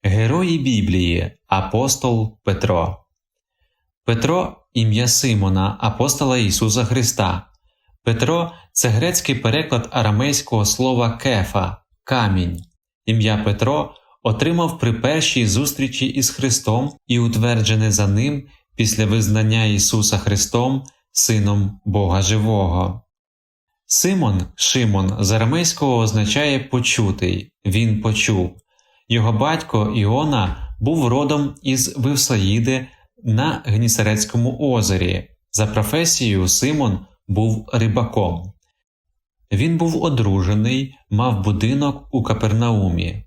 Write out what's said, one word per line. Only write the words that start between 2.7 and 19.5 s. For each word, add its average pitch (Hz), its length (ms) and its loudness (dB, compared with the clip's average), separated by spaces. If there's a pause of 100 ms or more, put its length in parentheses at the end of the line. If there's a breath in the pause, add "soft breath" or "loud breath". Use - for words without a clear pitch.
Петро — 120 520 -2 (160)
ім'я 113 340 2
Симона, 104 720 0
апостола 127 580 0
Ісуса 110 480 0
Христа. 104 640 -2 (560)
Петро — 160 480 0 (200 loud breath)
це - 180 0
грецький 143 460 0
переклад 120 560 -2
арамейського 113 760 0
слова 120 520 0
кефа — 95 600 -2 (260)
камінь. 95 560 0 (460)
Ім'я 110 320 2
Петро 131 560 -2 (300 loud breath)
отримав 165 560 0
при 120 140 0
першій 127 540 0
зустрічі 131 580 -2
із 131 240 -2
Христом 127 640 -2 (160)
і 120 120 0
утверджене 110 720 2
за 101 160 2
ним 135 360 0 (320 loud breath)
після 110 300 0
визнання 110 600 2